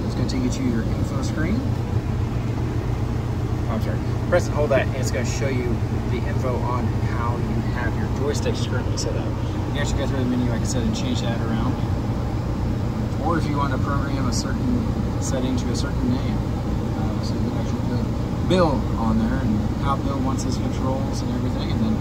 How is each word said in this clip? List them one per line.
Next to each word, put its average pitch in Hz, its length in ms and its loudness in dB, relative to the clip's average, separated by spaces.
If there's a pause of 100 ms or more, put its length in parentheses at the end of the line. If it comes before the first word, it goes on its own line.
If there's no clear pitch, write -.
It's - 80 -2
gonna 127 140 2
take 127 140 0
you 127 60 2
to 127 140 -2
your 117 200 2
info - 400 0
screen. - 380 0 (2000)
Oh, 113 60 0
I'm 110 80 0
sorry. 110 160 0 (320)
Press 131 160 4
and - 80 0
hold 147 160 2
that, 131 160 4
and - 100 0
it's 127 140 0
gonna 127 160 0
show - 220 0
you 120 280 0 (340)
the 120 80 0 (100)
info 120 280 0
on 120 300 0 (260)
how 117 240 0
you - 240 0 (160)
have - 200 0
your - 200 0
joysticks - 540 0
currently - 260 0
set 117 200 0
up. - 100 -2
You - 460 -2
can - 60 0
actually - 200 0
go 127 80 0
through 131 140 0
the 123 100 2
menu, 123 180 2
like 117 140 0
I - 20 0
said, 123 200 0
and 110 120 0
change 123 240 0
that 120 200 0
around. - 340 0 (1500)
Or 127 120 2
if 143 100 0
you 143 100 0
want 143 160 0
to 135 60 0
program 139 500 0
a - 40 0
certain - 540 0 (340)
setting - 360 0
to - 120 0
a - 80 0
certain - 340 0
name. 123 280 0
Uh, - 840 0
so - 100 0
you - 60 0
can - 180 0
actually - 300 0
put - 600 0
Bill 180 320 4 (180)
on 110 200 2
there - 220 2
and 107 200 2 (220)
how 127 140 2
Bill 135 240 0
wants 127 240 0
his 127 120 -2
controls - 680 0
and - 100 -2
everything. - 400 0
And - 80 0
then - 200 2